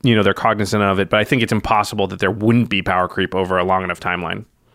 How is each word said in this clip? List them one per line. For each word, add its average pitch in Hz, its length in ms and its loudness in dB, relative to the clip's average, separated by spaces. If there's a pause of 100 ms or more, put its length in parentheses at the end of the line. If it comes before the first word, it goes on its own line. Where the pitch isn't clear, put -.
you 120 140 4
know, 104 60 4
they're 98 100 4
cognizant 104 500 0
of 98 160 2
it, 95 120 -2
but 107 100 2
I 107 40 0
think 123 180 0
it's 110 100 -2
impossible 104 540 0
that 92 140 -10
there 95 100 2
wouldn't 110 400 2
be 101 100 0
power 92 260 0
creep 92 280 -4
over 92 240 0
a 90 60 0
long 92 200 0
enough 90 160 -6
timeline. 90 460 -6 (280)